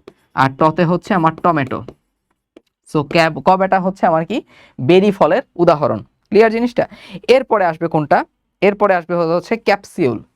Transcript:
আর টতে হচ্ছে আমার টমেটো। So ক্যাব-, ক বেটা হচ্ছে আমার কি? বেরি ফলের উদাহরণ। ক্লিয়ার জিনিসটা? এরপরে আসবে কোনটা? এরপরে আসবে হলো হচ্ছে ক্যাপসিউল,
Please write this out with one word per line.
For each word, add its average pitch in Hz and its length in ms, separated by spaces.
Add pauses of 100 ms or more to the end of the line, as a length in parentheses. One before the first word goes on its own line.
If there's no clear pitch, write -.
(340)
আর 135 240
টতে 160 260
হচ্ছে 175 300
আমার 160 200
টমেটো। 143 500 (1080)
So 151 120
ক্যাব-, 160 360
ক 185 160
বেটা 190 240
হচ্ছে 190 260
আমার 165 200
কি? 277 160 (380)
বেরি 185 300
ফলের 185 320 (140)
উদাহরণ। 147 460 (260)
ক্লিয়ার 214 220
জিনিসটা? 233 360 (420)
এরপরে 233 360
আসবে 165 240
কোনটা? 165 360 (360)
এরপরে 202 340
আসবে 175 200
হলো 170 220
হচ্ছে 175 200
ক্যাপসিউল, 185 640 (180)